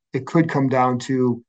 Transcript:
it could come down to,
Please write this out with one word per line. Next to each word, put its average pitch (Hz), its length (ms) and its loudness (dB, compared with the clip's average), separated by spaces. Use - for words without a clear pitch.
it 131 120 -4
could 165 240 2
come 135 200 0
down 127 320 0
to, 127 480 -2